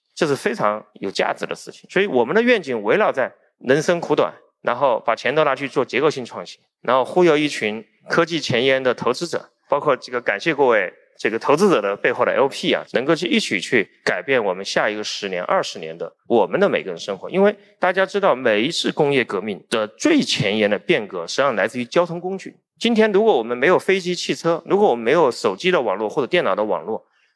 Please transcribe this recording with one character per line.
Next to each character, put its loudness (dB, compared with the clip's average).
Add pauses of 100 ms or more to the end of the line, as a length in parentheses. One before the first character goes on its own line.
(120)
这 -2
是 0
非 -2
常 -2 (100)
有 -8
价 -2
值 -8
的 -8
事 -14
情。 -20
所 0
以 0
我 2
们 -2
的 4
愿 2
景 -4
围 4
绕 2
在 -2 (280)
人 2
生 0
苦 -2
短， 2 (280)
然 -2
后 2
把 2
钱 -2
都 0
拿 2
去 -6
做 -2
结 -2
构 2
性 -6
创 -12
新， -18 (220)
然 2
后 2
忽 2
悠 6
一 0
群 -6 (220)
科 2
技 -4
前 0
沿 2
的 2
投 -2
资 -8
者， -8 (180)
包 0
括 0
这 -14
个 -4
感 -2
谢 0
各 2
位 2 (240)
这 -2
个 -2
投 2
资 4
者 4
的 -2
背 0
后 -2
的 2
L 2
P -4
啊， -4
能 -2
够 2
去 -2
一 2
起 -2
去 0 (160)
改 -2
变 0
我 0
们 -8
下 0
一 -4
个 -6
十 -8
年、 -4
二 0
十 -10
年 -12
的 -10 (140)
我 4
们 -2
的 4
每 -2
个 -8
人 -10
生 -8
活。 -14
因 -2
为 2 (220)
大 0
家 0
知 -4
道， 2
每 0
一 0
次 -4
工 0
业 2
革 -4
命 -8
的 0
最 0
前 0
沿 4
的 0
变 -2
革， -8
实 -10
际 2
上 2
来 0
自 -10
于 -6
交 2
通 -8
工 -8
具。 -16 (240)
今 0
天 4
如 4
果 4
我 0
们 -4
没 2
有 6
飞 0
机、 -4
汽 -4
车， -2
如 2
果 4
我 2
们 -6
没 4
有 4
手 -2
机 -2
的 2
网 0
络 -2
或 -2
者 -2
电 0
脑 0
的 0
网 -2
络， -8 (300)